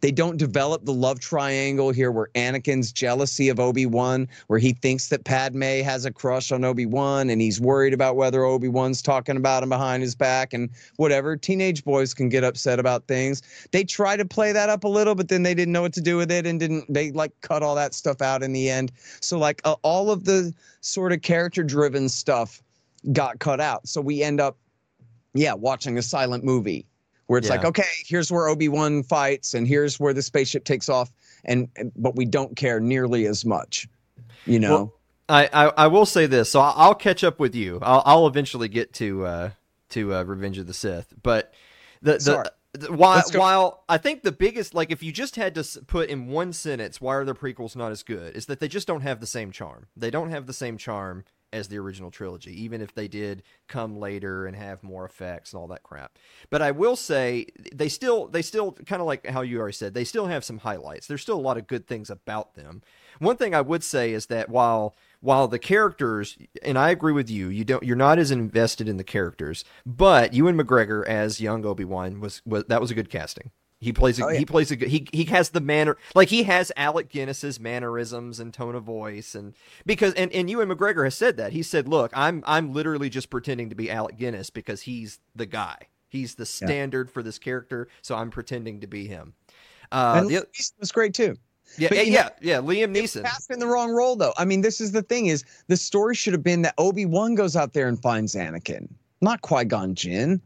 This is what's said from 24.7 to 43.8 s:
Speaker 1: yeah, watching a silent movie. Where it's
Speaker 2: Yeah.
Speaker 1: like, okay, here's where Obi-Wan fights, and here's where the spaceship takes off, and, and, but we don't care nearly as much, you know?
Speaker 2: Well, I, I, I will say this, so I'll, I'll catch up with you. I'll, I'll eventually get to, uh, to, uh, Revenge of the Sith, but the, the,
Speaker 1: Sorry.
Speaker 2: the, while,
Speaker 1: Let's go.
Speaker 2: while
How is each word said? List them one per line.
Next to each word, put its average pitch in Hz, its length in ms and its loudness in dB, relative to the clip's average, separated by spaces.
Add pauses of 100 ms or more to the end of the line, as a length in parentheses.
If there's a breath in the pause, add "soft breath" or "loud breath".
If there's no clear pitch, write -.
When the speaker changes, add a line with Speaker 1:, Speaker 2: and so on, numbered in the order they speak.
Speaker 1:
yeah, 139 220 2
watching 123 420 -2
a 123 60 0
silent 123 420 -2
movie. 110 400 0 (420)
Where 120 120 4
it's 110 80 0
Speaker 2:
Yeah. 127 120 2
Speaker 1:
like, - 60 -2
okay, 170 200 2 (220)
here's 170 260 -2
where 170 160 2
Obi-Wan 151 560 2
fights, 139 500 0
and 117 100 0
here's 143 360 2
where 143 120 2
the 135 80 0
spaceship 135 440 0
takes - 240 -2
off, 127 240 0 (320 soft breath)
and, 123 320 0
and, 117 180 -6
but 113 220 -2
we 131 80 2
don't 123 320 -2
care 120 240 0
nearly 123 440 2
as 104 200 -2
much, 101 420 -2 (600 loud breath)
you 117 120 4
know? 107 160 4
Speaker 2:
Well, 104 200 0 (340)
I, 147 240 6
I, 151 200 6 (120)
I - 20 8
will 196 200 8
say 165 200 4
this, 127 240 4
so - 80 6
I'll, 139 180 6
I'll 180 200 10
catch 185 260 2
up 175 160 2
with 131 160 2
you. 92 280 -4
I'll, 127 220 6
I'll 156 220 10
eventually 135 400 0
get 110 280 -2
to, 98 320 -4
uh, 87 240 -4 (400)
to, 104 220 -4
uh, 92 120 0
Revenge 95 340 -6
of 92 80 -8
the 90 80 -12
Sith, 90 480 -8
but 113 320 0 (480 soft breath)
the, 147 120 4
the, - 60 -2
Speaker 1:
Sorry. 139 280 2 (240)
Speaker 2:
the, 143 200 -10
while, 185 260 8
Speaker 1:
Let's 180 120 2
go. 190 80 0
Speaker 2:
while 190 500 4